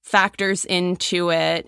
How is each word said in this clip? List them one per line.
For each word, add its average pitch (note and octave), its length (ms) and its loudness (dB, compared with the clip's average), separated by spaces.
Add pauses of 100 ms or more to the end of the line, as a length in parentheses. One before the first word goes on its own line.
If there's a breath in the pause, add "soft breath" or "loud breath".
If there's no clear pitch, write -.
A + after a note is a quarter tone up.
factors G3 640 0
into F3+ 680 0
it. E3 380 0